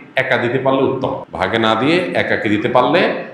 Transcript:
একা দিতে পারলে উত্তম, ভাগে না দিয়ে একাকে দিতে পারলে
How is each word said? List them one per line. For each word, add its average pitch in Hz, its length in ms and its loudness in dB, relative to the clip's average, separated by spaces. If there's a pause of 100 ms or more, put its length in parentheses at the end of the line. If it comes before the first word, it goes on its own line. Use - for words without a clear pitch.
(160)
একা 127 220 0
দিতে 120 220 0
পারলে 135 240 2
উত্তম, - 400 -2 (100)
ভাগে 95 260 -2
না 110 160 2
দিয়ে 156 380 0
একাকে 107 360 0
দিতে 104 180 0
পারলে 147 560 2 (100)